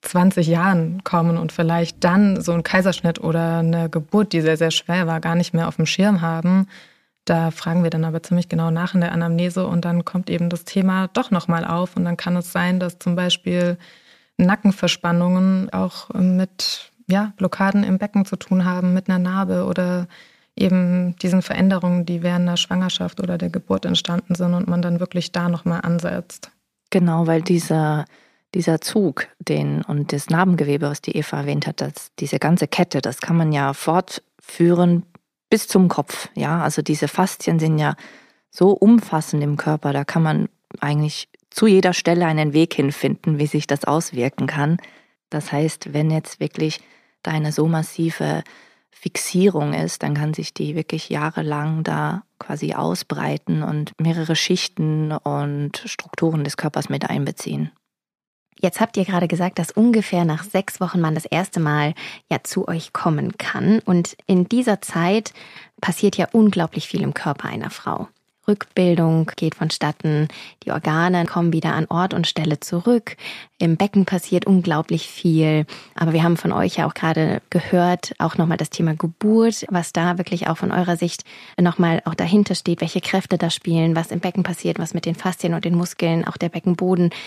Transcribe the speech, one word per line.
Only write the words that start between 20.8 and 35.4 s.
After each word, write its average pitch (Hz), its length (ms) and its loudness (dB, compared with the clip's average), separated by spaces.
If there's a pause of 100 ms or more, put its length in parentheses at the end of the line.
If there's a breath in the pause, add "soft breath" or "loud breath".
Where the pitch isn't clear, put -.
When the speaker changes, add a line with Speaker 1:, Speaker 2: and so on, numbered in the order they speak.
Speaker 1:
diesen 185 240 2
Veränderungen, 180 640 2
die 170 180 -4
während 175 240 0
der 175 120 0
Schwangerschaft - 600 -2
oder 87 180 -2
der 87 100 -2
Geburt - 380 -2
entstanden 175 480 -2
sind 175 180 0
und 175 160 -2
man 175 140 0
dann 170 180 0
wirklich 180 320 -6
da 175 160 -2
nochmal 170 320 -2
ansetzt. 175 680 -4 (400)
Speaker 2:
Genau, 170 360 2
weil 165 140 2
dieser, 160 640 0 (500 soft breath)
dieser 165 280 0
Zug, - 460 -2 (100)
den, 147 420 -2
und 147 320 -2
das 143 160 -4
Narbengewebe, 156 640 2
was 147 100 -8
die - 160 -8
Eva 151 220 -6
erwähnt 143 280 -2
hat, 151 140 -6
das, - 380 -10
diese 147 200 -4
ganze 156 300 2
Kette, - 320 -2
das - 220 -6
kann - 120 -2
man 165 160 2
ja 139 220 0
fortführen 175 1300 0 (440)